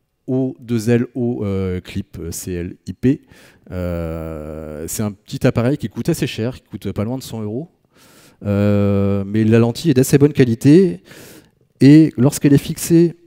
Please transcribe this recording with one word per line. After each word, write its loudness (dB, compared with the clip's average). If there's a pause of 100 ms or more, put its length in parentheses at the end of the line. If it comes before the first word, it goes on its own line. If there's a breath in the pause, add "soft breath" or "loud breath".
(260)
O -4
deux -4
L 2
O, -4
euh, -4
CLIP, -12
euh, -10
C -10
L -8 (100)
I -10
P. -2 (480 soft breath)
Euh, -8
c'est -8
un -6
petit -6
appareil 0
qui -10
coûte -6
assez -4
cher, -8
qui -20
coûte -10
pas -4
loin -6
de -12
cent -12
euros. -10 (720 soft breath)
Euh, 0
mais -2
la 4
lentille 0
est -4
d'assez 4
bonne 4
qualité. 4 (760 loud breath)
Et 8
lorsqu'elle 2
est 6
fixée 0 (120)